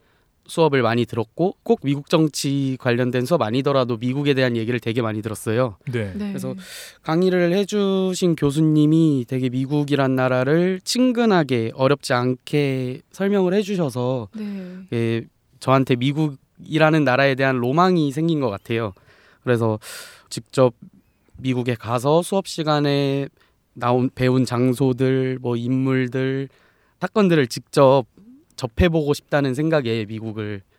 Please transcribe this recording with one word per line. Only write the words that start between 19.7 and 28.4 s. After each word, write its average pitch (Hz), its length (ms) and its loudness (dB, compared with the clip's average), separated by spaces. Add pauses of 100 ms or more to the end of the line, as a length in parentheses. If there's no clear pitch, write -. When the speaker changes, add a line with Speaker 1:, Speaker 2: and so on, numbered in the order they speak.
Speaker 1:
직접 - 440 0 (600)
미국에 123 400 -2
가서 127 460 0
수업 190 260 -4
시간에 143 800 0 (460)
나온, 123 380 0
배운 127 320 2
장소들, 127 960 0
뭐 123 160 -4
인물들, 131 920 -2 (520)
사건들을 175 460 2
직접 135 580 4 (520)